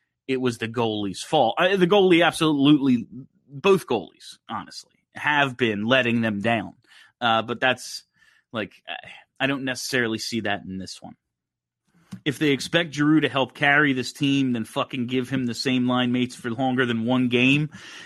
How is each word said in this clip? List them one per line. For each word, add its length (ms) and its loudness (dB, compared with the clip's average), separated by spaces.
it 100 -2
was 200 -2
the 100 -6
goalie's 540 -4
fault. 340 0
I, 200 4
the 100 4
goalie 400 6
absolutely, 800 4
both 380 2
goalies, 500 -6
honestly, 420 -12
have 420 0
been 300 0
letting 340 2
them 220 -2
down. 320 -2
Uh, 180 2
but 180 -6
that's, 460 -4
like, 340 -10
I, 580 -12
I 20 0
don't 180 -4
necessarily 540 -4
see 220 -6
that 260 -6
in 100 -10
this 240 -14
one. 140 -20
If 120 -4
they 120 0
expect 440 -2
Giroux 260 4
to 100 0
help 240 -2
carry 400 2
this 180 -6
team, 400 -2
then 140 -4
fucking 400 -6
give 240 -4
him 160 -4
the 80 -6
same 340 -2
line 240 0
mates 240 -2
for 140 -10
longer 340 -2
than 220 -2
one 220 0
game. 420 2